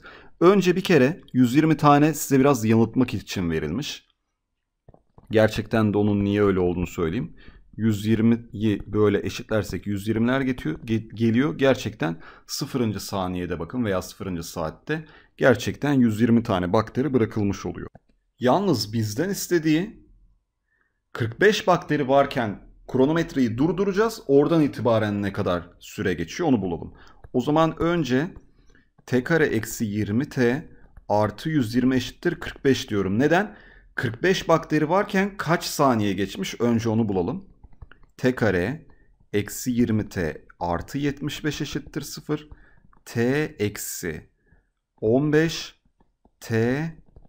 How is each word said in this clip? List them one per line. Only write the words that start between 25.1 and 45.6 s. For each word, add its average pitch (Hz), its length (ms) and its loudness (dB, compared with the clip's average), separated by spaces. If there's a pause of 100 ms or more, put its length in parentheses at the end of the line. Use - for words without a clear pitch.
ne 98 120 -4
kadar 90 360 -2 (100)
süre - 340 -4
geçiyor 87 360 -4
onu 117 120 2
bulalım. 82 320 -8 (400)
O 127 80 0
zaman 156 400 0
önce 156 460 0 (800)
T 123 180 0
kare 156 220 2
eksi 110 400 -4
yirmi 104 440 -2
T 131 400 0 (400)
artı 104 400 0
yüz 120 260 0
yirmi 127 200 2
eşittir 160 440 -4
kırk - 260 -8
beş 131 240 2
diyorum. 98 300 0
Neden? 165 360 2 (400)
Kırk 113 280 -4
beş 185 240 0
bakteri 156 420 2
varken 196 480 0
kaç - 260 -2
saniye 110 500 0
geçmiş? 101 480 -6
Önce 117 280 0
onu 110 200 0
bulalım. 92 360 -2 (720)
T 127 180 0
kare 107 500 0 (480)
eksi 104 380 -4
yirmi 113 380 0
T 80 360 -6 (140)
artı 87 380 -4
yetmiş 143 480 -6
beş 147 160 -4
eşittir - 400 -8
sıfır. - 480 -8 (560)
T - 160 -4 (380)
eksi - 720 -8 (720)
on 135 320 2
beş, - 480 -2 (580)